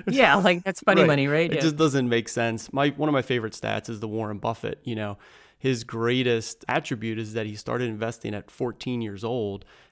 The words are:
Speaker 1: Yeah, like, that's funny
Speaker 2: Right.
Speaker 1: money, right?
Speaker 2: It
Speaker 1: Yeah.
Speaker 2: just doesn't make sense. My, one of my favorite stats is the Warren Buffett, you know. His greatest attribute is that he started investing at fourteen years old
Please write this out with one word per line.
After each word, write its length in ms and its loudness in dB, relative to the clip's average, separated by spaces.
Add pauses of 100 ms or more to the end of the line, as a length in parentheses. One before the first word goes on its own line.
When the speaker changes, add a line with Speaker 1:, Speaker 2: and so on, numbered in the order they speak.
Speaker 1:
Yeah, 300 6
like, 260 4
that's 200 -4
funny 180 6
Speaker 2:
Right. 80 8
Speaker 1:
money, 180 4
right? 240 2
Speaker 2:
It 60 0
Speaker 1:
Yeah. 60 0
Speaker 2:
just 160 2
doesn't 300 4
make 200 2
sense. 440 -2
My, 180 2
one 180 -2
of 40 2
my 100 2
favorite 320 -2
stats 340 -4
is 100 -8
the 100 -8
Warren 300 -4
Buffett, 460 -4
you 100 -6
know. 240 -6 (400)
His 260 0
greatest 840 0
attribute 500 -2
is 160 -8
that 100 -2
he 100 -8
started 360 -4
investing 440 -6
at 160 -10
fourteen 520 -6
years 200 -8
old 440 -4 (260)